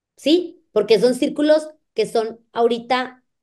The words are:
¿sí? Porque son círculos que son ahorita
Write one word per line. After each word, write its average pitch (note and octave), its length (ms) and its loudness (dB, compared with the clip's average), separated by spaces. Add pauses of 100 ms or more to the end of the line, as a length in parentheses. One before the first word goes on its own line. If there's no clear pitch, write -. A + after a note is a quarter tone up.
(180)
¿sí? - 540 -2
Porque G#3 280 2
son B3 160 2
círculos D4+ 540 0 (260)
que G#3+ 120 -2
son A3+ 320 -6 (140)
ahorita A#3+ 720 -2 (200)